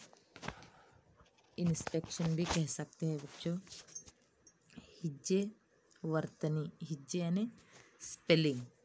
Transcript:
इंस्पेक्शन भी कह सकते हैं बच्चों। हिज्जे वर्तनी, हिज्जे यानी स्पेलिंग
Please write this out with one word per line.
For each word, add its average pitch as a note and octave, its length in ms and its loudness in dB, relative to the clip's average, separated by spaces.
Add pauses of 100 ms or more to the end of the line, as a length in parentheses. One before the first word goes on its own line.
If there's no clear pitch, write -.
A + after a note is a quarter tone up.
(1600)
इंस्पेक्शन E3 760 0
भी E3+ 80 2
कह E3 220 2
सकते - 400 -4
हैं D#3 120 0
बच्चों। E3+ 400 -4 (1400)
हिज्जे F#3 480 0 (540)
वर्तनी, D#3 840 -2
हिज्जे D#3+ 320 -4
यानी F3+ 340 0 (480)
स्पेलिंग D3 680 4 (180)